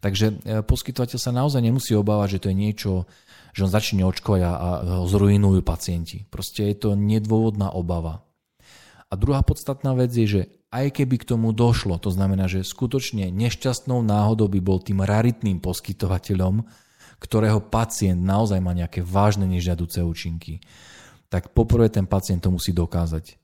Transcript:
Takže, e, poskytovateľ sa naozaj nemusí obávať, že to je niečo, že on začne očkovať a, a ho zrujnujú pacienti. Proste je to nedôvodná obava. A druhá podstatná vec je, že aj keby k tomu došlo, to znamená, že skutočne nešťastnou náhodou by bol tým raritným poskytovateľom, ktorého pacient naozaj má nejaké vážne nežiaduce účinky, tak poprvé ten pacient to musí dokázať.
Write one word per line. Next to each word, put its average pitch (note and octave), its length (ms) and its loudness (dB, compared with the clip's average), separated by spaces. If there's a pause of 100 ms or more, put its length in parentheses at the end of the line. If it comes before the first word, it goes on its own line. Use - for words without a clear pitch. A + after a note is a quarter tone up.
Takže, G2+ 240 0
e, G#2+ 80 0 (320)
poskytovateľ B2 560 -2
sa B2 100 -4
naozaj C3 300 0
nemusí A#2 320 0
obávať, G#2 420 0
že F#2 60 -2
to G2 80 -2
je F#2+ 80 0
niečo, G#2 340 -2 (600)
že G2 120 -2
on F#2 80 2
začne G#2 320 0
očkovať F#2 400 0
a, F2 80 0
a F2 160 -4 (360)
ho - 20 0
zrujnujú G2+ 580 4
pacienti. E2+ 640 -6
Proste G2+ 440 -4
je G2+ 40 -2
to G#2+ 200 -2
nedôvodná G#2+ 760 2
obava. E2+ 520 -4 (880)
A - 20 -6
druhá B2 300 2
podstatná C3+ 480 -2
vec B2+ 240 2
je, A2+ 100 4
že G2+ 160 2 (300)
aj C#3 320 -2
keby B2+ 160 0
k - 160 -20
tomu A2+ 160 2
došlo, A2 480 2
to - 80 -4
znamená, F#2+ 400 0
že F#2+ 160 -2
skutočne A#2 640 -4
nešťastnou A#2+ 720 -2
náhodou G#2+ 480 4
by G2 160 0
bol F#2+ 160 2
tým G2 240 -2
raritným G#2+ 560 0
poskytovateľom, F#2+ 1040 -2 (560)
ktorého G#2+ 400 2
pacient G2+ 580 0
naozaj G2 460 2
má F2+ 80 -2
nejaké F2 320 -4
vážne G2 400 2
nežiaduce F2 560 -2
účinky, E2 640 -6 (640)
tak - 240 -4
poprvé A2+ 400 4
ten F#2+ 160 0
pacient F#2+ 320 0
to F#2 80 0
musí F2+ 240 0
dokázať. E2+ 720 -2